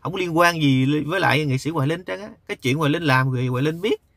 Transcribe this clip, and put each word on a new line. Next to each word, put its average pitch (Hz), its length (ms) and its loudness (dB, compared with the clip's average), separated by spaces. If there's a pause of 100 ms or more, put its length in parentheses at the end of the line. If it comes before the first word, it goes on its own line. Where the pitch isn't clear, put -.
không 147 120 -8
có 190 60 -4
liên 170 180 -2
quan 170 240 4
gì 131 240 4
li-, 147 200 0
với 180 140 -2
lại 147 260 2
nghệ 131 120 0
sĩ 143 120 -6
Hoài 151 180 -2
Linh 165 120 -2
hết 185 80 -16
trơn 185 120 -6
á. 214 100 -14 (180)
Cái 202 100 -8
chuyện 127 200 0
Hoài 156 140 0
Linh 170 120 -2
làm 131 320 2
thì 123 120 -2
Hoài 127 160 -2
Linh 165 180 -2
biết. 247 200 0 (160)